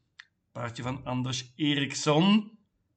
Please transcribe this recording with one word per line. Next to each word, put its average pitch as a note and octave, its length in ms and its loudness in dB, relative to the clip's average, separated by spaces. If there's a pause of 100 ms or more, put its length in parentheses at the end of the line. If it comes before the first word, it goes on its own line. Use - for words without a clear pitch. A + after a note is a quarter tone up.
(520)
Paardje A#2+ 300 -10
van B2+ 220 -8
Anders B2+ 520 -4
Eriksson. D3+ 1000 2 (380)